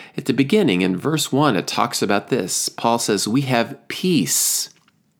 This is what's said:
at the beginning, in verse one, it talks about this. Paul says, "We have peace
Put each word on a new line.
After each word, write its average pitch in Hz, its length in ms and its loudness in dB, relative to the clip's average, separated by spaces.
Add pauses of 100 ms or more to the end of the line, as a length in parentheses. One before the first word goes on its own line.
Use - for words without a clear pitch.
(160)
at 143 80 -8
the - 80 0
beginning, 135 480 2
in 92 160 2
verse 147 340 -2
one, 135 260 2
it 85 100 -2
talks - 340 -2
about 101 280 0
this. 101 420 -2
Paul 117 280 0
says, 107 300 -2
"We 131 140 0
have 117 460 -2
peace - 840 0 (500)